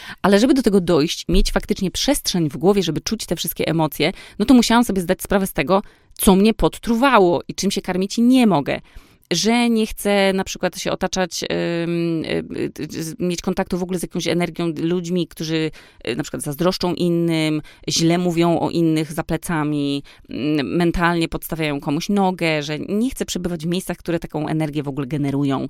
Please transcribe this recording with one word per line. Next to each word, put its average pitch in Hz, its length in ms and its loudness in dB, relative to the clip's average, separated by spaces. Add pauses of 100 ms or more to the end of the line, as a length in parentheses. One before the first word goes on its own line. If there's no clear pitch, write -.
(220)
Ale 202 180 6
żeby 254 140 4
do 269 80 2
tego 202 200 4
dojść, 165 480 0
mieć - 220 4
faktycznie 180 400 -2
przestrzeń - 580 0
w 135 80 -10
głowie, 190 260 4
żeby 156 180 -2
czuć - 240 -4
te 175 100 -4
wszystkie - 320 -6
emocje, 160 440 0 (280)
no 202 60 2
to 277 80 8
musiałam 240 300 6
sobie 190 180 0
zdać 180 200 -2
sprawę 190 260 0
z - 60 -10
tego, 170 280 0 (320)
co - 220 4
mnie 208 180 6
podtruwało 208 920 2
i - 80 -10
czym 202 160 -2
się 190 100 -2
karmić 185 360 -4
nie 247 300 6
mogę. 143 340 2 (520)
Że 226 360 0
nie 220 180 2
chcę 196 460 0
na 190 100 -2
przykład - 340 -6
się - 140 -4
otaczać, - 520 -4
ym, 170 840 -2
y, - 540 -4
y, 156 240 -8
z-, 160 160 -10
mieć 180 220 -4
kontaktu 190 360 -4
w 180 60 -2
ogóle 180 160 -4
z - 20 -8
jakąś 170 260 -6
energią, 170 540 -2
ludźmi, 170 460 -2
którzy, 160 440 -4 (360)
y, 120 80 -4
na 139 80 -4
przykład 131 200 -8
zazdroszczą 170 500 0
innym, 165 680 0 (280)
źle 165 280 2
mówią 170 420 2
o - 100 0
innych 160 440 0
za 160 100 -6
plecami, 147 800 -2 (260)
mm, 139 460 -2
mentalnie 170 520 2
podstawiają 156 520 -4
komuś 151 300 -4
nogę, 180 540 0
że 151 160 -6
nie 220 300 -2
chcę - 160 -6
przebywać 175 400 -6
w 170 40 -2
miejscach, 175 280 -4
które 170 220 -4
taką 156 280 -6
energię 151 360 -2
w 139 40 -6
ogóle 135 200 -4
generują. 139 640 -2